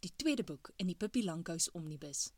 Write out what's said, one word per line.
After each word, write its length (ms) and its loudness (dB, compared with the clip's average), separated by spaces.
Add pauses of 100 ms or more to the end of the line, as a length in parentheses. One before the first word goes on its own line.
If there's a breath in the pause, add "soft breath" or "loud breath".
die 160 -8
tweede 280 2
boek 320 -10
in 100 0
die 100 2
Pippi 280 2
Lankhous 460 0
omnibus. 680 -6